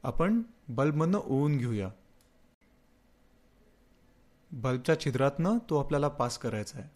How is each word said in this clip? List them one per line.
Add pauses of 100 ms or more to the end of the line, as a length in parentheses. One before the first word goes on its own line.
आपण (260)
बल्बमधनं
ओवून
घेऊया. (2500)
बल्बच्या
छिद्रातनं (120)
तो
आपल्याला
पास
करायचा
आहे